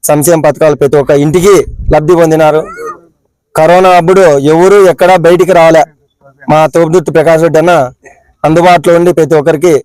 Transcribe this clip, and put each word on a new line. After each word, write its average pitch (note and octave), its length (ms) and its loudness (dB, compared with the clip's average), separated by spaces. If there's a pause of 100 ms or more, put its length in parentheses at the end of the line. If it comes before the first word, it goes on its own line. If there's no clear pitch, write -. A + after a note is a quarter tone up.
సంక్షేమ D3+ 380 -2
పథకాలు D3+ 360 0
ప్రతి D3 200 -2
ఒక్క C#3 140 -2
ఇంటికి D#3 440 0 (400)
లబ్ధి D3+ 220 0
పొందినారు. D#3 440 0 (920)
కరోనా F3+ 360 2
అప్పుడు F3+ 340 2 (300)
ఎవరు F#3+ 240 2 (140)
ఎక్కడా F3+ 240 0
బయటికి F3 360 0
రాలే. E3 300 2 (680)
మా D#3 160 2
తోపుదుర్తి E3 460 -2
ప్రకాష్ D#3+ 300 0
రెడ్డి D#3+ 160 0
అన్న E3+ 140 0 (720)
అందుబాటులో E3+ 540 2
ఉండి F3 140 0
ప్రతి D#3 280 -2
ఒక్కరికి D#3 340 -2 (100)